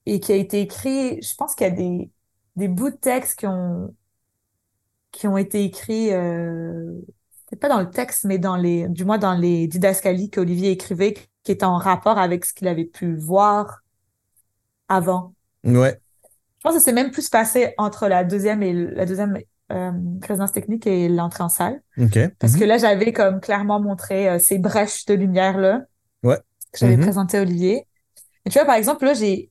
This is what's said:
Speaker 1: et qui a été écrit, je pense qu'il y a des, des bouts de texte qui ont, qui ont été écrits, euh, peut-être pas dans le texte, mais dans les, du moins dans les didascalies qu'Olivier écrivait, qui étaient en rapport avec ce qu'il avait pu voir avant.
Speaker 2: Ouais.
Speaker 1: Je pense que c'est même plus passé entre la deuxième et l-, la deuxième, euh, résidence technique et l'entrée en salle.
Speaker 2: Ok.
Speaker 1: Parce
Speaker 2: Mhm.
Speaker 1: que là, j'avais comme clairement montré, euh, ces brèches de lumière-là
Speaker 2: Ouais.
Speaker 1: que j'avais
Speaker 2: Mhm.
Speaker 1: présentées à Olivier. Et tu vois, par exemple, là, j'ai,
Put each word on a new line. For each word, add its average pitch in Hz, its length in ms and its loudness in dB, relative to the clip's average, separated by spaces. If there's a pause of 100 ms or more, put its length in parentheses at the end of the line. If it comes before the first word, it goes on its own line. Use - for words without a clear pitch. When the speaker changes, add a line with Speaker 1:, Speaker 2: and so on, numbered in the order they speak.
Speaker 1:
et 202 140 -2
qui 208 120 0
a 196 40 4
été 196 240 -2
écrit, 254 640 -4
je - 120 -10
pense 302 200 -6
qu'il 208 120 0
y 185 40 2
a - 20 -4
des, 180 380 -4 (460)
des 190 120 -2
bouts 196 220 -2
de - 60 -10
texte 254 440 -4
qui 214 60 -6
ont, 180 480 -6 (1160)
qui - 160 -10
ont 196 100 0
été 202 280 -2
écrits, 220 480 -4
euh, 170 800 -6 (540)
peut-être - 140 -16
pas 262 80 -2
dans 240 120 2
le 180 100 -4
texte, - 340 -6
mais 196 140 0
dans 180 180 -2
les, 175 320 0
du 175 160 -6
moins 214 140 0
dans 190 160 0
les 175 320 2
didascalies 185 640 0
qu'Olivier 180 400 0
écrivait, 190 440 -2 (280)
qui 208 100 -2
étaient 190 120 -2
en 180 140 2
rapport 185 400 2
avec 175 260 0
ce - 80 -6
qu'il 185 160 -4
avait 165 160 -2
pu 170 320 -6
voir 202 680 0 (1040)
avant. 180 460 0 (300)
Speaker 2:
Ouais. 123 360 4 (580)
Speaker 1:
Je - 40 -20
pense 330 120 2
que 330 80 4
c'est 254 100 2
même 254 180 2
plus - 180 -6
passé 226 500 2
entre 208 300 -2
la 180 160 2
deuxième 202 380 0
et 185 80 0
l-, 175 240 -2
la 185 120 -2
deuxième, 190 320 -2 (340)
euh, 185 200 -4 (300)
résidence 196 300 -4
technique 208 340 -4
et 180 220 2
l'entrée 170 360 0
en 170 40 -2
salle. 214 340 -4 (160)
Speaker 2:
Ok. 113 200 4 (200)
Speaker 1:
Parce 117 160 2
Speaker 2:
Mhm. 156 60 4
Speaker 1:
que 220 40 6
là, 214 140 6
j'avais 214 340 4
comme 190 280 2
clairement 208 400 0
montré, 196 480 -2
euh, 175 100 2
ces 190 200 2
brèches 202 480 0
de 202 80 4
lumière-là 190 680 2 (400)
Speaker 2:
Ouais. 123 160 4 (340)
Speaker 1:
que - 60 -16
j'avais 120 180 6
Speaker 2:
Mhm. 135 60 6
Speaker 1:
présentées 196 360 0
à 202 40 2
Olivier. 185 440 0 (580)
Et - 60 -6
tu - 80 4
vois, - 80 6
par 262 100 4
exemple, 220 280 0
là, 285 100 4
j'ai, 208 360 -2